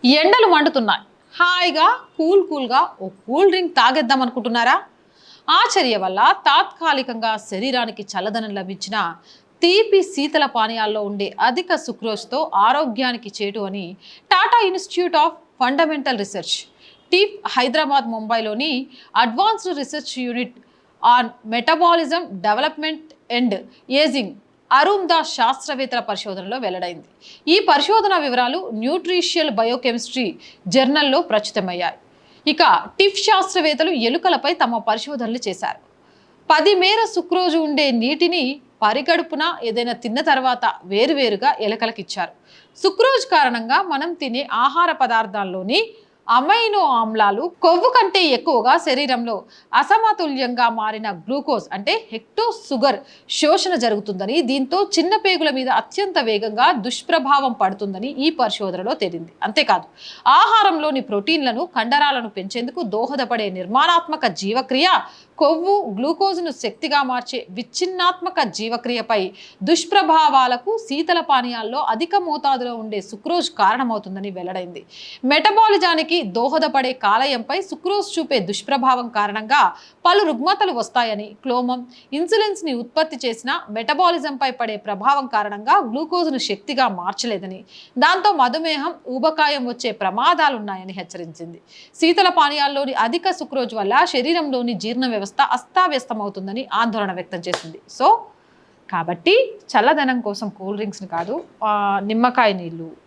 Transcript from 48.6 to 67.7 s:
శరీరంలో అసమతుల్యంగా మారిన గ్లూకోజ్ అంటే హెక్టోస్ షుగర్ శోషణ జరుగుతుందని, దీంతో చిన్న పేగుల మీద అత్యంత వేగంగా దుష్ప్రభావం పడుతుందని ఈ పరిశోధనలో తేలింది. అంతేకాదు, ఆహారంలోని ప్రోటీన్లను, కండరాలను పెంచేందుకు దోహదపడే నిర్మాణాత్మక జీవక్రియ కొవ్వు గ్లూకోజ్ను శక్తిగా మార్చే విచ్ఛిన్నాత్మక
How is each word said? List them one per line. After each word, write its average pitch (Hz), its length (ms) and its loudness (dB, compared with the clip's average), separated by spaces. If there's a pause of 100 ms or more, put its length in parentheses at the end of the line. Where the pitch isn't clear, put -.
శరీరంలో 247 680 -2 (360)
అసమతుల్యంగా 285 880 2
మారిన 214 420 -6 (140)
గ్లూకోజ్ 262 500 -2
అంటే 202 180 -2 (200)
హెక్టోస్ 440 440 -4 (120)
షుగర్ 254 280 0 (320)
శోషణ 359 540 2
జరుగుతుందని, 208 640 -2
దీంతో 285 480 -2
చిన్న 339 160 2 (120)
పేగుల 330 320 2
మీద 262 120 -4
అత్యంత 349 500 -2 (100)
వేగంగా 220 420 2 (140)
దుష్ప్రభావం 269 760 0
పడుతుందని 196 480 -4 (160)
ఈ 320 40 4 (100)
పరిశోధనలో 202 540 -2
తేలింది. 170 380 -6 (120)
అంతేకాదు, 208 440 0 (400)
ఆహారంలోని 330 840 4
ప్రోటీన్లను, 254 520 -2 (140)
కండరాలను 254 520 0
పెంచేందుకు 233 520 -8 (140)
దోహదపడే 240 540 -2 (100)
నిర్మాణాత్మక 311 640 0 (180)
జీవక్రియ 254 460 0 (480)
కొవ్వు 330 600 0
గ్లూకోజ్ను 330 540 -2 (120)
శక్తిగా 269 460 -2
మార్చే 247 380 -6 (100)
విచ్ఛిన్నాత్మక 359 840 -2 (160)